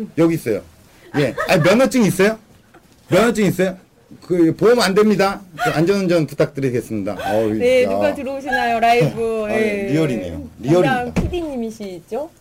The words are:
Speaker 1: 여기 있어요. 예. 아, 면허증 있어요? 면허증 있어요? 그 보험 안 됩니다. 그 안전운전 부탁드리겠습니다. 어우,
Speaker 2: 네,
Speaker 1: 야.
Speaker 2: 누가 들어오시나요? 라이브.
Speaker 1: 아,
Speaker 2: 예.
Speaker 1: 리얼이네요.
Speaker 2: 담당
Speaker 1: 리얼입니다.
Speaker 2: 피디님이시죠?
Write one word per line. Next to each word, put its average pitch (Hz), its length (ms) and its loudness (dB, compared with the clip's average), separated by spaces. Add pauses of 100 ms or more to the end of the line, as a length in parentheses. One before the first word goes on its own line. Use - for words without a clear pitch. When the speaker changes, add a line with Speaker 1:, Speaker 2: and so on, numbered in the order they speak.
(160)
Speaker 1:
여기 165 180 2
있어요. 117 280 -4 (560)
예. 135 160 0 (140)
아, 185 100 4
면허증 226 460 4
있어요? 202 340 2 (680)
면허증 214 380 2
있어요? 185 300 0 (460)
그 170 340 2
보험 233 240 4
안 190 140 0
됩니다. 196 460 2 (220)
그 719 80 2
안전운전 170 560 2
부탁드리겠습니다. 113 920 -4 (160)
어우, 110 220 2
Speaker 2:
네, 254 300 2
Speaker 1:
야. 196 60 -2
Speaker 2:
누가 294 240 0
들어오시나요? 254 680 -4
라이브. 226 680 0
Speaker 1:
아, 214 40 -4
Speaker 2:
예. 220 400 -2
Speaker 1:
리얼이네요. 123 400 -2
Speaker 2:
담당 80 180 -12 (100)
Speaker 1:
리얼입니다. 240 540 0
Speaker 2:
피디님이시죠? 226 1160 -6 (100)